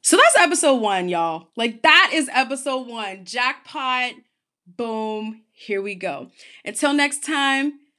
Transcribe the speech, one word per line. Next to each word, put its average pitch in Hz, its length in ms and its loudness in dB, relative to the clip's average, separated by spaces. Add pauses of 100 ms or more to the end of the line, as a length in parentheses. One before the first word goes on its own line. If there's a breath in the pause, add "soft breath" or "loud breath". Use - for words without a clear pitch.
So - 160 4
that's 605 200 8
episode 294 440 4
one, 190 280 0
y'all. 170 460 -4
Like, 226 260 -4
that 330 320 6
is 302 180 -2
episode 262 560 -4
one. 196 380 -10
Jackpot. 254 880 -4 (560)
Boom. 220 760 -6 (100)
Here 196 300 -6
we 202 140 -8
go. 170 340 -10 (340 loud breath)
Until 277 300 -2
next 285 300 0
time 277 560 -2 (200)